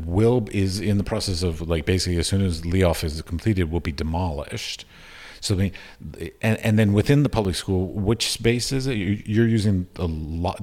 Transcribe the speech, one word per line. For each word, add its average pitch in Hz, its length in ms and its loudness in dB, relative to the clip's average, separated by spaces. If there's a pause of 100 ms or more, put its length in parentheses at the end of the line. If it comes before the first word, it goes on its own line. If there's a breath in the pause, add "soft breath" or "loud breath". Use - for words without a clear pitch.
will, 110 460 2
is 98 280 0
in 101 180 2
the 98 60 2
process 92 400 -4
of, 85 240 -2
like, 82 180 0
basically 90 320 0
as 80 100 0
soon 98 140 2
as 85 200 0
Leof 87 420 2
is 80 200 -4
completed, 90 460 0
will 82 120 -2
be - 100 -4
demolished. 78 920 -6 (540 loud breath)
So - 160 -2
the, 95 180 2 (680 loud breath)
and, 110 180 2
and 110 200 4
then 101 140 4
within 143 300 4
the 131 40 2
public 101 280 0
school, 92 320 0
which 104 440 -2
space 117 400 0
is 131 160 -2
it? 135 60 -2
You, 101 320 0
you're 110 200 4
using 104 420 2 (100)
a 90 80 -2
lo-, 82 580 -2